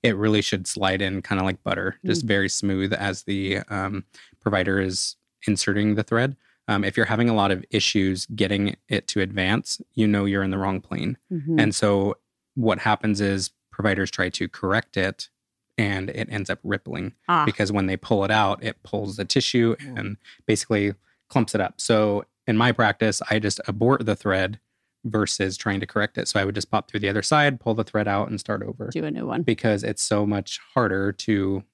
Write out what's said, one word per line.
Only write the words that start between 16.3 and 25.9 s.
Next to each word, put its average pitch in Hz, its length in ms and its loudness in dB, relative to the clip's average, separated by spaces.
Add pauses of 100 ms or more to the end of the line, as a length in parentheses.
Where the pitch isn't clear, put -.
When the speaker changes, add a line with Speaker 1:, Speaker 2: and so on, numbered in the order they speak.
Speaker 1:
ends 101 180 -6
up - 140 -4
rippling - 500 -6 (140)
Speaker 2:
Ah. 175 180 4
Speaker 1:
because 104 260 2
when 101 160 2
they 95 100 -2
pull 101 260 0
it 98 80 0
out, 104 320 2
it - 200 -8
pulls 104 340 -6
the 98 80 -4
tissue 117 560 2
Speaker 3:
Oh. 139 160 -14
Speaker 1:
and 101 200 -6 (280)
basically 101 480 0 (340)
clumps 117 280 0
it 101 60 2
up. - 200 -4
So 107 440 2 (220)
in 117 100 2
my 120 140 4
practice, 107 580 2
I 110 100 2
just 104 280 -2
abort 117 380 2
the 107 100 0
thread 95 440 -2 (460)
versus 104 500 -2
trying 98 240 -2
to 90 60 -6
correct - 320 -2